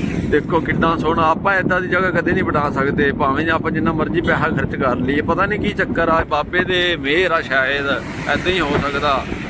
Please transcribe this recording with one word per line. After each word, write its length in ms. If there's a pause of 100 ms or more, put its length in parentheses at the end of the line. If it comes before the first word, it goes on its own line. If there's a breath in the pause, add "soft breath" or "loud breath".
(300)
ਦੇਖੋ 300
ਕਿੱਡਾ 380
ਸੋਹਣਾ, 320
ਆਪਾਂ 260
ਏਦਾਂ 260
ਦੀ 60
ਜਗ੍ਹਾ 240
ਕਦੇ 200
ਨਹੀਂ 120
ਬਣਾ 280
ਸਕਦੇ, 400
ਭਾਵੇਂ 340
ਜੇ 60
ਆਪਾਂ 200
ਜਿੰਨਾ 200
ਮਰਜ਼ੀ 300
ਪੈਸਾ 280
ਖਰਚ 260
ਕਰ 200
ਲਈਏ। 260
ਪਤਾ 240
ਨਹੀਂ 140
ਕੀ 100
ਚੱਕਰ 400
ਆ, 140
ਬਾਬੇ 400
ਦੇ 320
ਮਿਹਰ 360
ਆ 100
ਸ਼ਾਇਦ, 440
ਏਦਾਂ 600
ਹੀ 120
ਹੋ 180
ਸਕਦਾ। 480 (240)